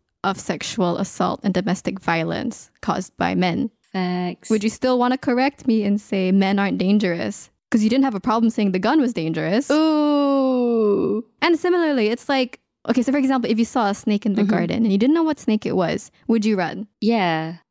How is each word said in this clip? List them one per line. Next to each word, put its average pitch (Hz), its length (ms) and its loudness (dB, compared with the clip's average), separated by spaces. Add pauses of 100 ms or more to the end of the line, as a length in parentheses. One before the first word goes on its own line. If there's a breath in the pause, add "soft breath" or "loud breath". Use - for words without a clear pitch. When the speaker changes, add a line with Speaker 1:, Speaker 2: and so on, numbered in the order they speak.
(240)
Speaker 1:
of 190 160 -2
sexual 175 580 -4
assault 185 440 -4
and 185 120 0
domestic 190 460 -4
violence 170 680 -4 (120)
caused - 360 -4
by 180 160 0
men? 180 380 0 (220)
Speaker 2:
Facts. 180 560 -4
Speaker 1:
Would 220 120 0
you 220 80 -2
still 254 300 0
wanna 247 180 0
correct 262 500 -2
me 220 160 2
and 202 180 0
say 190 320 -2
men 196 260 4
aren't 190 200 0
dangerous? 185 680 0 (220)
'Cause 220 100 4
you 220 80 4
didn't 269 140 4
have 262 120 0
a 190 40 -6
problem 226 300 0
saying 208 240 0
the 185 60 0
gun 247 200 2
was 254 140 2
dangerous. 165 580 -2
Speaker 2:
Ooh. 269 1500 2 (180)
Speaker 1:
And 330 160 2
similarly, 311 500 0
it's 233 220 -4
like, 262 300 -2 (300)
okay, 247 120 2
so 262 100 0
for 277 60 2
example, 262 320 0
if 220 80 0
you 226 80 2
saw 220 240 0
a 202 60 0
snake 208 300 -2
in 208 100 0
the 214 80 2
Speaker 2:
Mm-hmm. 196 80 0
Speaker 1:
garden 170 320 0
and 214 80 2
you 196 60 2
didn't 254 180 4
know 339 80 2
what 311 160 -2
snake 214 260 -2
it - 100 -4
was, 170 360 -2 (160 soft breath)
would 226 180 2
you 220 120 2
run? 185 300 -4 (140)
Speaker 2:
Yeah. 175 540 0 (160)